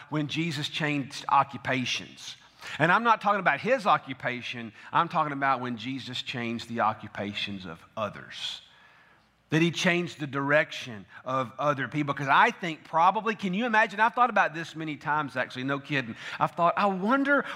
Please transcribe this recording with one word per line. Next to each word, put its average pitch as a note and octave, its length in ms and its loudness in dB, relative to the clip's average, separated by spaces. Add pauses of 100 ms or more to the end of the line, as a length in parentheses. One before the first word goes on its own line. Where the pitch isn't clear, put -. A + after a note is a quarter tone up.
when D3+ 180 -2
Jesus D3+ 400 -4
changed D3 600 -4
occupations. - 1080 -2 (420)
And E3 140 6
I'm A3 120 4
not A3 180 4
talking G3+ 180 2
about D#3+ 220 2
his G#3 260 2
occupation, B2 840 -2 (200)
I'm E3 140 2
talking D3+ 260 -2
about C3+ 280 0
when B2 160 -4
Jesus B2 440 -8
changed A#2 480 -6
the A#2 120 -2
occupations G#2 840 -4
of E2 140 -12 (160)
others. E2 680 -8 (880)
That D#3 120 4
he E3+ 100 4
changed F3 480 0
the D3+ 80 -6
direction C#3 800 0 (180)
of B2+ 340 -2
other C#3 300 0
people. C#3+ 260 -2
'Cause C#3 140 -4
I F#3+ 240 6
think E3 320 -8
probably, G3 500 2
can F#3+ 200 -4
you A3 120 0
imagine? G#3+ 360 2
I've A3+ 120 4
thought B3 160 4
about F3+ 240 2
this D#3+ 220 -10
many D#3 220 -6
times, D3+ 400 -2
actually, B2+ 260 -4
no C#3 160 -2
kidding. C3 380 -4 (200)
I've D3+ 140 0
thought, E3+ 240 2
"I G3+ 120 2
wonder C4 580 2 (100)